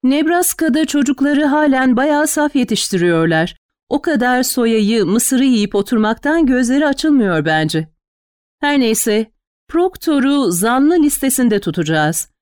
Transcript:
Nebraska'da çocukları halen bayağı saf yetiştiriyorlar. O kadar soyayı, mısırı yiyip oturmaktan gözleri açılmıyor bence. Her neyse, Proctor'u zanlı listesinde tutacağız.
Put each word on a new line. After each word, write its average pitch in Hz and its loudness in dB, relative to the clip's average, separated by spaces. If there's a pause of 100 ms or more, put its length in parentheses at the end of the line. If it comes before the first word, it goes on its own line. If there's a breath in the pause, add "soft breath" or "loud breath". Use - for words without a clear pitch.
Nebraska'da 311 0
çocukları 285 -2
halen 269 0
bayağı 294 0
saf 294 -2
yetiştiriyorlar. 170 0 (340)
O 294 -2
kadar 254 0
soyayı, 226 0
mısırı 240 0
yiyip 220 0
oturmaktan 233 0
gözleri 262 0
açılmıyor 240 0
bence. 156 0 (720)
Her 285 0
neyse, 220 0 (360)
Proctor'u 285 0
zanlı 262 2
listesinde 247 0
tutacağız. 160 -2 (120)